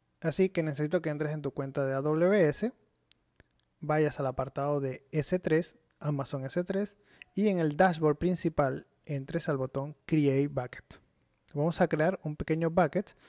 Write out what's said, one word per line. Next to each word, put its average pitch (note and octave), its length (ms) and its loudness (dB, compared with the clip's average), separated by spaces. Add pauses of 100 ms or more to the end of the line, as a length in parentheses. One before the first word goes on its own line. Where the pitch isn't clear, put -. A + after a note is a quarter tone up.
(220)
Así F#3 280 0
que F3 120 -2
necesito D3+ 400 -2
que D#3 80 -4
entres D3 220 -4
en D3+ 100 -6
tu C#3 140 -6
cuenta C#3 320 -4
de C3+ 80 -2
A C3+ 60 -2
W D#3+ 460 4
S, G#3 240 -2 (1080)
vayas D3+ 400 0
al C3+ 80 -2
apartado C#3 520 -2
de C3 320 -6
S E3 280 0
tres, D#3+ 360 0 (240)
Amazon C#3 460 -4
S F3 180 -2
tres, G3 340 -4 (360)
y G#3 140 2
en F#3+ 100 4
el D3+ 180 2
dashboard D#3 420 4
principal D#3 680 0 (200)
entres D3 440 -4
al C#3+ 80 0
botón C3+ 380 -6 (100)
Create C#3+ 440 2
Bucket. - 500 -10 (560)
Vamos D#3+ 260 0
a E3+ 60 6
crear E3 340 0
un D3+ 140 -6
pequeño D#3+ 340 -2
bucket F3 480 0 (120)